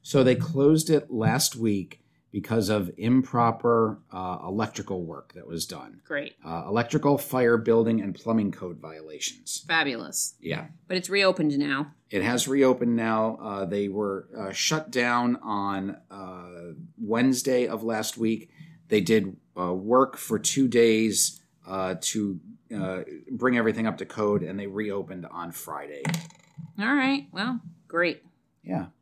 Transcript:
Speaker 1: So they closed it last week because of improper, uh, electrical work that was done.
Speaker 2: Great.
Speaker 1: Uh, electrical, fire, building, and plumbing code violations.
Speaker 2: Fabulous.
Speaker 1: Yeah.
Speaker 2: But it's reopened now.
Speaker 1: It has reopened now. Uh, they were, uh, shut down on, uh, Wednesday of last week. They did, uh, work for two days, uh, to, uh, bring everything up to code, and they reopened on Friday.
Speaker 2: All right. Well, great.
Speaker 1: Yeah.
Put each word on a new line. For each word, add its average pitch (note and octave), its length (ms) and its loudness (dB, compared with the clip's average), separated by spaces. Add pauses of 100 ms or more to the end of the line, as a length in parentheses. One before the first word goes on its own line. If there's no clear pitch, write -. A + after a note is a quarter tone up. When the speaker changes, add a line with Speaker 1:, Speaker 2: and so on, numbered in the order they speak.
Speaker 1:
So C#3 220 4
they B2+ 120 6
closed D#3 540 4
it D3+ 220 2
last A2+ 460 0
week G#2 400 -2 (340)
because G#2+ 380 0
of G2+ 260 0
improper, A#2 1000 2 (160)
uh, F#2 300 -6
electrical G2 600 -6
work D#2 300 -14
that F2 140 -18
was E2 180 -6
done. C2+ 400 -16
Speaker 2:
Great. - 300 -8 (100)
Speaker 1:
Uh, E2 220 -8
electrical, C3+ 500 2
fire, B2 400 2
building, A2+ 440 4
and G2 120 -6
plumbing A2 380 0
code F2 260 -10
violations. D#2 920 -10
Speaker 2:
Fabulous. C#3+ 720 -2
Speaker 1:
Yeah. - 280 -8 (200)
Speaker 2:
But F#3 100 -2
it's F3+ 120 -6
reopened F#3 480 2
now. C#3+ 340 -2 (200)
Speaker 1:
It G2 100 0
has A#2+ 260 0
reopened B2+ 480 4
now. A2 460 0
Uh, G2 240 -4
they G2+ 220 -2
were, G2 400 -4 (100)
uh, G2 140 -6
shut D#3 400 -2
down A#2+ 460 2
on, G2 600 -4 (140)
uh, F2+ 640 -14 (240)
Wednesday B2 680 2
of A2 140 -6
last A2 340 -4
week. A2+ 360 -2 (380)
They G#2+ 120 4
did, G2 340 2 (240)
uh, F2+ 140 0
work A#2+ 420 4
for - 220 -4
two C3+ 300 2
days, A2+ 720 4 (240)
uh, F#2 340 -4
to, G2+ 400 -4 (360)
uh, F#2+ 260 -4 (300)
bring B2 260 2
everything A2+ 300 2
up A2 100 -2
to - 80 -6
code, G#2 380 0
and F#2 160 -8
they G2+ 80 -8
reopened G2 580 -6
on E2+ 260 -12
Friday. D#2 520 -12 (760)
Speaker 2:
All A3+ 140 0
right. C#4 380 0
Well, A#3+ 280 -4 (280)
great. E3+ 340 0 (400)
Speaker 1:
Yeah. F3+ 280 -6 (120)